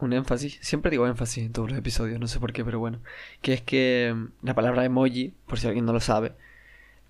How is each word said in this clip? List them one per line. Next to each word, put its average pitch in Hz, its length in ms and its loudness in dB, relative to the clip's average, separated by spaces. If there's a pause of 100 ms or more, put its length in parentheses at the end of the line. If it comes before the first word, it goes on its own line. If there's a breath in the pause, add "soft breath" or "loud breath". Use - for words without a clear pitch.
un 123 120 0
énfasis. 135 480 -2
Siempre 160 300 0
digo 123 160 4
énfasis 117 380 -2
en 113 80 -6
todos 117 180 -4
los 135 80 -4
episodios, 117 400 -2
no 117 80 -4
sé - 140 -2
por 117 120 -2
qué, - 120 -4
pero 120 160 -2
bueno. 117 180 -4 (440 loud breath)
Que 135 100 2
es 127 100 0
que, 123 500 2
mm, 113 320 -6
la 127 100 0
palabra 123 300 4
emoji, 127 500 2 (120)
por - 140 -4
si 120 80 0
alguien 113 160 0
no 117 80 2
lo 117 80 2
sabe, 113 320 2 (760 loud breath)